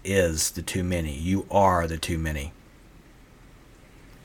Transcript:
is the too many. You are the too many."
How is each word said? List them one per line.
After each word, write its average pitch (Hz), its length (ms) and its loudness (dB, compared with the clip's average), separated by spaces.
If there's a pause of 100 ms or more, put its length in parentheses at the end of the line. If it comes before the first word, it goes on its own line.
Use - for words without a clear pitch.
is 87 480 2
the 85 100 -8
too 90 220 -4
many. 82 320 -2
You 92 340 0
are 90 360 4
the 80 120 -6
too 85 200 -4
many." 76 340 -4 (1700)